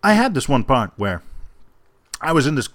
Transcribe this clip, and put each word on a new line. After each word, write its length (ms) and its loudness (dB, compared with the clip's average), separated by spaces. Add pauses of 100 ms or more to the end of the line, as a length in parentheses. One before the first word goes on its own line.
I 120 4
had 200 2
this 140 -2
one 160 2
part 320 0
where 260 -4 (1000)
I 100 -2
was 160 4
in 80 -2
this 200 -4